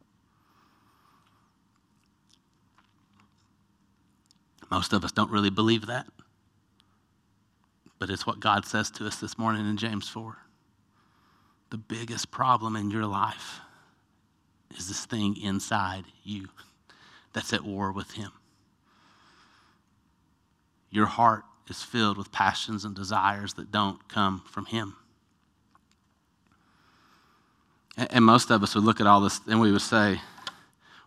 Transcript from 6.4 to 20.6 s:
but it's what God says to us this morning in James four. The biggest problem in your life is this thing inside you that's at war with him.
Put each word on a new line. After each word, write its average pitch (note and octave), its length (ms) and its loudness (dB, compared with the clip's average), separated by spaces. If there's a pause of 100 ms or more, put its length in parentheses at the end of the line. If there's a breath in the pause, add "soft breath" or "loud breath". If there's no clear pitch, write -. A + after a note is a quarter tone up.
but F#2+ 120 -6
it's F#2 160 -4
what G#2+ 120 -6
God G#2 280 2
says G#2+ 240 -2
to - 160 -10
us G#2 100 -6
this - 220 -10
morning A2 280 -2
in G#2 120 -4
James G#2 320 -6
four. A2 260 -14 (1300)
The A2 80 -10
biggest A2+ 520 -10
problem A#2 460 0
in G#2 160 -4
your A2 140 -2
life G2+ 520 -4 (1160 soft breath)
is F2+ 100 -12
this F#2+ 180 -8
thing G#2 320 -2
inside G2 680 -4 (180)
you G#2 240 -12 (840 soft breath)
that's - 200 -6
at A2 120 -2
war G2 260 -4
with F#2+ 220 -10
him. G2+ 180 -12 (2500)